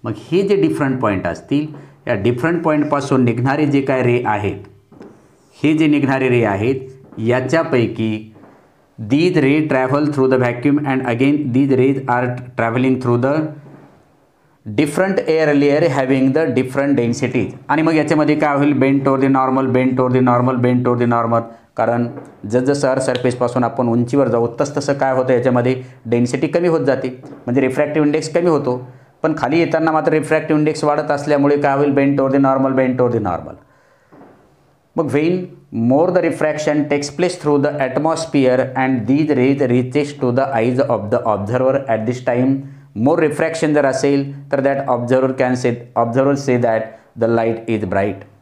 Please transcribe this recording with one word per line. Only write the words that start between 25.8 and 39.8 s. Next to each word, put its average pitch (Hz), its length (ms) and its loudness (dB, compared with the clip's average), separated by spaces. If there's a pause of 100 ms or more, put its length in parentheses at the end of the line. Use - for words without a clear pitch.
डेन्सिटी 123 420 0
कमी 170 200 0
होत 165 120 2
जाते, 131 420 -2 (240)
म्हणजे 127 160 0
रिफ्रॅक्टिव्ह 147 460 0
इंडेक्स 156 220 -2
कमी 175 200 0
होतो. 127 400 -2 (340)
पण 160 140 0
खाली 143 220 0
येताना 160 320 0
मात्र 156 200 2
रिफ्रॅक्टिव्ह 156 500 0
इंडेक्स 151 220 -2
वाढत 147 280 0
असल्यामुळे 143 460 2
काय 143 200 2
होईल? 143 140 2
Bend 139 280 2
toward 135 160 0
the 139 100 4
normal, 135 340 2
bend 127 200 0
toward 123 160 2
the 107 80 0
normal. 78 320 -6 (1400)
मग 160 100 -2
when 151 300 0 (560)
more 156 200 4
the 180 100 2
refraction 151 580 -2 (120)
takes 143 180 -2
place 170 320 -2
through 147 220 2
the 147 180 0
atmosphere 147 800 0 (160)
and 131 340 0
these 147 200 2
rays 135 320 2
reaches 127 600 0